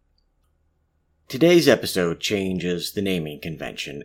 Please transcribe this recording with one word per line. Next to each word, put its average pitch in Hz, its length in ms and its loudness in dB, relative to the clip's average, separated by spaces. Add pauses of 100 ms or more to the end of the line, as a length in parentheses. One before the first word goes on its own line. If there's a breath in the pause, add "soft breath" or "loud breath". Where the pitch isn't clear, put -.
(1300)
Today's 160 400 4
episode 90 520 2
changes 92 760 -2
the 104 100 -4
naming 80 360 -4
convention 73 640 -10